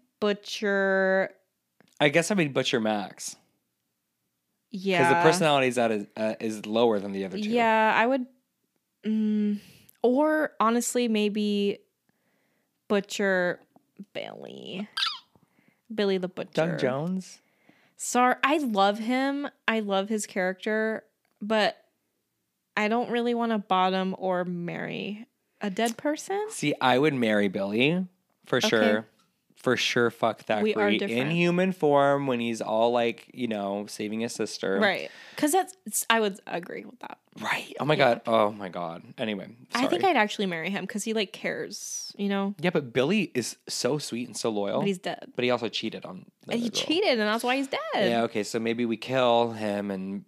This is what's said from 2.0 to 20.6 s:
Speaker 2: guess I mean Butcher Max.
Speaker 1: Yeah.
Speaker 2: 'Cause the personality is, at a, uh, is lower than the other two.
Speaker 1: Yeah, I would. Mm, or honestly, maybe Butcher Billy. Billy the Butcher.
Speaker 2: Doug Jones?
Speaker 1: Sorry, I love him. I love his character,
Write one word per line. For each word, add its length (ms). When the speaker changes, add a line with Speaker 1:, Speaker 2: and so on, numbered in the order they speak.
Speaker 2:
guess 200
I 60
mean 180
Butcher 260
Max. 560
Speaker 1:
Yeah. 340
Speaker 2:
'Cause 120
the 140
personality 380
is, 100
at 140
a, 240
uh, 240
is 280
lower 320
than 120
the 140
other 120
two. 120
Speaker 1:
Yeah, 460
I 100
would. 220
Mm, 560
or 560
honestly, 480
maybe 720
Butcher 720
Billy. 720
Billy 260
the 80
Butcher. 260
Speaker 2:
Doug 260
Jones? 600
Speaker 1:
Sorry, 480
I 140
love 420
him. 500
I 120
love 300
his 180
character, 760